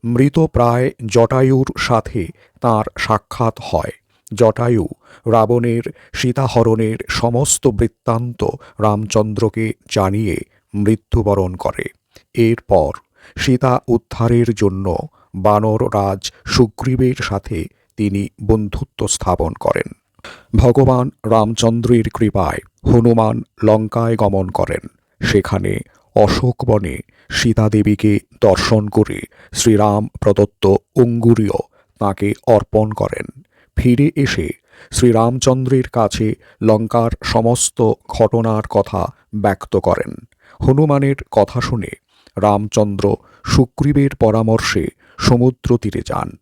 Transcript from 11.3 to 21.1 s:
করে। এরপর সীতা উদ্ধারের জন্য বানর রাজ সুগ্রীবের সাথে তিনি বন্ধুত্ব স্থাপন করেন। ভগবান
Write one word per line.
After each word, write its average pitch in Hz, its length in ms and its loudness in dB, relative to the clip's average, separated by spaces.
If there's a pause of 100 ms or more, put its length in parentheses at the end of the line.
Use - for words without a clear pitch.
করে। - 300 -6 (500)
এরপর 104 580 0 (460)
সীতা 127 500 0
উদ্ধারের 117 640 0
জন্য 95 420 -2 (380)
বানর 107 500 2
রাজ 98 480 -2 (140)
সুগ্রীবের 127 760 0
সাথে 98 420 -6 (320)
তিনি 101 320 -2 (140)
বন্ধুত্ব 107 640 -2
স্থাপন 85 440 -2
করেন। - 400 -4 (640)
ভগবান 127 520 4 (160)